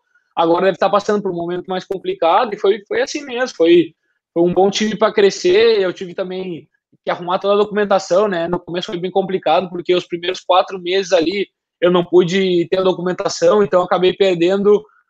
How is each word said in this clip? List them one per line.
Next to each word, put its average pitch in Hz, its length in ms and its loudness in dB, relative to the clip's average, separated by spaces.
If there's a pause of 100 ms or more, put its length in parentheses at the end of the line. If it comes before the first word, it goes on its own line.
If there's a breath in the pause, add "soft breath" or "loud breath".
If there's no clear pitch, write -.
(340)
agora 165 320 2
deve 190 120 0
tá 202 100 0
passando 202 340 0
por 190 100 -4
um 170 40 -8
momento 175 300 -8
mais 185 180 -8
complicado", 190 680 -2
e - 20 -6
foi, 208 320 0
foi 220 140 -2
assim 285 220 -6
mesmo, 254 320 -6
foi, 170 380 4 (380)
foi 170 100 0
um 175 120 0
bom 196 160 4
time 214 260 -2
pra 214 160 0
crescer, 202 680 2
eu 180 120 -2
tive 180 220 -14
também 185 520 -10 (380)
que 185 60 -4
arrumar 175 280 -4
toda 202 160 0
a - 20 2
documentação, 202 720 0
né? 170 180 -4
No 175 140 -4
começo 175 320 -8
foi 175 80 -8
bem 185 100 -6
complicado, 185 600 -2
porque 180 240 -2
os 175 120 -2
primeiros 175 340 -8
quatro 190 380 0
meses 180 340 -2
ali 180 360 0 (320)
eu 180 100 2
não 180 140 2
pude 180 640 2
ter 185 100 -2
a 190 40 0
documentação, 180 800 0
então 202 200 2
acabei 185 300 2
perdendo 196 720 2 (260 soft breath)